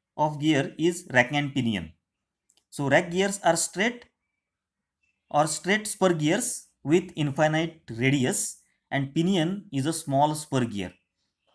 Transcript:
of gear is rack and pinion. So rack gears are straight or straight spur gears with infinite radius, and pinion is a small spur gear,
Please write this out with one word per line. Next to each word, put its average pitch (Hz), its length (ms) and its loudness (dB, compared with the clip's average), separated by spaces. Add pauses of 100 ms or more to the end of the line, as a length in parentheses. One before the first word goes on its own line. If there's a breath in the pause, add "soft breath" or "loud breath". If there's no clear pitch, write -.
(180)
of 151 240 0
gear 147 360 2
is 175 340 -2
rack 123 200 4
and 143 240 -2
pinion. 104 380 -2 (760)
So 143 200 -4
rack 175 200 4
gears 190 340 -2
are 170 120 4
straight 226 500 -2 (1300)
or 151 160 2
straight 208 400 -2
spur 185 260 2
gears 165 540 0 (160)
with 175 320 2
infinite 156 760 0
radius, 135 680 0 (340)
and 139 240 -4
pinion 175 560 0
is 135 140 -2
a 165 80 -2
small 147 420 0
spur 139 280 -2
gear, 101 300 -6 (600)